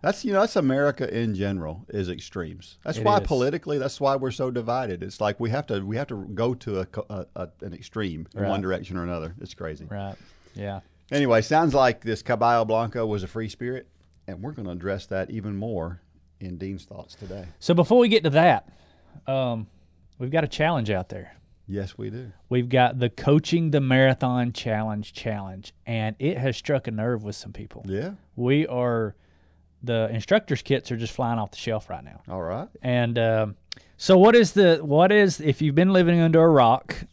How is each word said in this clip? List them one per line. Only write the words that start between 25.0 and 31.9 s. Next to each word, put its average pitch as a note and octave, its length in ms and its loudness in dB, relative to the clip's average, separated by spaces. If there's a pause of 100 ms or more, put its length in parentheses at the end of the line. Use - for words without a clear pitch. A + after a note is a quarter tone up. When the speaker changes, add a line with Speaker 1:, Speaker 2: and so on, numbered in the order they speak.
Speaker 2:
Challenge, G2 600 -10 (140)
and A2 320 -4
it D3+ 180 -2
has B2+ 200 -2
struck C#3 320 -2
a - 20 -6
nerve A2+ 320 -4
with G#2 140 -10
some G2+ 160 -16
people. - 360 -16
Speaker 1:
Yeah. A#2 260 -6 (200)
Speaker 2:
We C3+ 320 0
are, A#2+ 480 -2 (680)
the A2+ 300 -2
instructors' D3 480 0
kits - 300 -2
are B2 60 -4
just A2+ 160 -8
flying A#2 260 -2
off G#2 140 -6
the - 40 -20
shelf A2 320 -6
right D#2+ 160 -10